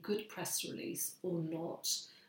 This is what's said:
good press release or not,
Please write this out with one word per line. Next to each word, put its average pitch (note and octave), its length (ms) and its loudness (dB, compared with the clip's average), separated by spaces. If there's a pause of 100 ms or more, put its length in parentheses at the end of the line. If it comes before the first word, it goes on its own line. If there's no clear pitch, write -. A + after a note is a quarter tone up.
good - 280 0
press - 340 0
release - 600 -2
or F3 160 4
not, D#3+ 500 0 (400)